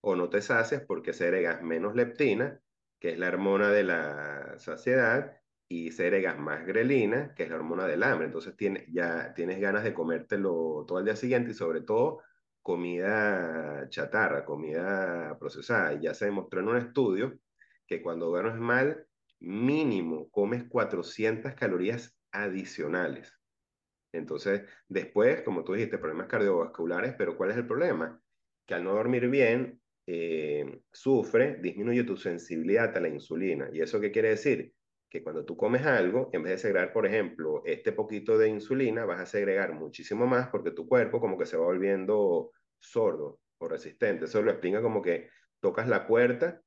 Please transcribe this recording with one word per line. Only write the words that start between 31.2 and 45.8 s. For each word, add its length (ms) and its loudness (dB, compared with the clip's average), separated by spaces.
disminuye 440 0
tu 120 -4
sensibilidad 800 0
a 40 0
la 80 0
insulina. 640 -4
¿Y 80 -6
eso 200 0
qué 100 0
quiere 200 4
decir? 440 0
Que 140 -10
cuando 220 -8
tú 120 -8
comes 300 2
algo, 460 4
en 100 -2
vez 100 -2
de 60 -2
segregar, 340 2
por 140 2
ejemplo, 580 0
este 280 -2
poquito 460 0
de 100 6
insulina, 560 0
vas 160 -2
a 60 -6
segregar 480 0
muchísimo 520 -2
más 220 2
porque 240 -2
tu 160 -8
cuerpo 320 4
como 180 0
que 80 0
se 100 -4
va 100 2
volviendo 840 2
sordo 600 -2
o 100 -8
resistente. 560 -2
Eso 180 0
lo 80 4
explica 320 0
como 200 2
que 260 0
tocas 280 0